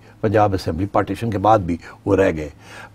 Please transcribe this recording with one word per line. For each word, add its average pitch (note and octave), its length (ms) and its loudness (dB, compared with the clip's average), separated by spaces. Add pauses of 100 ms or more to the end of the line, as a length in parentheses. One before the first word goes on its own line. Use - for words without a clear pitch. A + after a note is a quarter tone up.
(200)
پنجاب G#2 340 2
اسمبلی، F#2 320 -4
پارٹیشن G#2 440 -2
کے G2 80 -4
بعد G#2+ 200 4
بھی E2+ 180 -4 (280)
وہ G2 120 2
رہ F#2+ 200 2
گئے۔ D2+ 120 -8 (460)